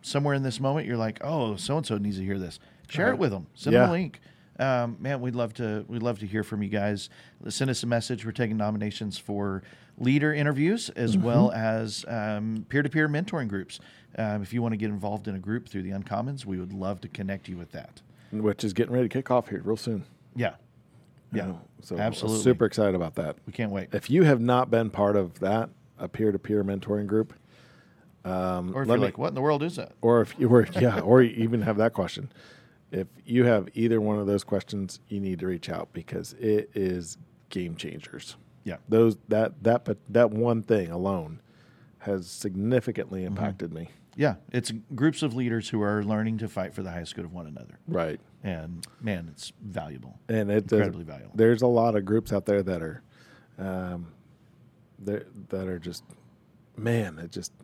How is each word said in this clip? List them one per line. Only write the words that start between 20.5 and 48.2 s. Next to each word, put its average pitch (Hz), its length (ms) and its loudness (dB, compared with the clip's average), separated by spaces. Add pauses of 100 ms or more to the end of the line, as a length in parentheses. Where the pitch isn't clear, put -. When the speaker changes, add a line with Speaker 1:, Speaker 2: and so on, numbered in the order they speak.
Speaker 2:
You 110 80 -2
Speaker 1:
Yeah. 92 60 -4
Speaker 2:
know, 87 140 -8 (220)
so - 160 -8
Speaker 1:
Absolutely. 110 440 0
Speaker 2:
super 123 220 6
excited 101 300 2
about 85 220 -2
that. 78 200 -4 (100)
Speaker 1:
We 101 60 -12
can't 110 180 -4
wait. 98 220 -6
Speaker 2:
If - 180 -4
you 170 140 8
have 139 160 8
not 123 300 2
been 113 200 2
part 101 260 2
of 90 240 0
that, 104 280 0 (300)
a 90 100 -8
peer-to-peer 104 560 0
mentoring 101 420 -2
group, 110 280 0 (880)
um, 92 500 -2
Speaker 1:
Or 135 80 -4
if 127 60 -2
Speaker 2:
let 117 60 6
Speaker 1:
you're - 40 4
Speaker 2:
me 104 60 4
Speaker 1:
like, 98 140 -4
"What 135 100 -2
in 139 60 -6
the 131 80 -4
world 147 200 2
is 165 140 -4
that?" - 160 -10 (100)
Speaker 2:
Or 117 180 8
if - 180 0
you 127 100 2
were, 117 180 8
<laughs> - 140 -2
yeah, 113 200 4
or 123 220 10
you 117 80 6
Speaker 1:
<laughs> - 140 -8
Speaker 2:
even 113 180 0
have 107 140 2
that 113 160 4
question. - 380 -6 (600)
If 92 160 -4 (180)
you 120 200 6
have 107 300 6
either 113 260 4
one 104 180 0
of 101 80 -2
those 101 180 2
questions, 98 640 -4
you 101 120 -6
need 92 200 -4
to 90 60 -4
reach 87 220 -4
out 82 240 -8
because - 420 -10
it 107 400 0
is 90 440 -4 (320)
game 87 260 -6
changers. - 600 -14 (280)
Speaker 1:
Yeah. 90 120 -8 (120)
Speaker 2:
Those, 113 280 6 (120)
that, 107 340 2
that, 117 220 2
but 107 140 -4 (100)
that 113 240 6
one 113 300 0
thing 95 280 2
alone 92 500 -4 (600)
has 95 280 -4
significantly 104 920 -2
Speaker 1:
Mm-hmm. 92 160 -6
Speaker 2:
impacted 95 360 -4
me. 80 160 -12 (280)
Speaker 1:
Yeah. 135 200 0 (140)
It's 120 220 -2 (220)
groups 147 280 2
of 127 120 -2
leaders 117 340 -2
who 107 140 0
are 104 200 2
learning 110 360 0
to 107 100 -6
fight 92 260 -6
for 98 80 -8
the 92 80 -6
highest 85 240 -10
good 90 100 -8
of 85 80 -12
one 87 140 -12
another. 69 400 -18
Speaker 2:
Right. 82 320 -2 (240)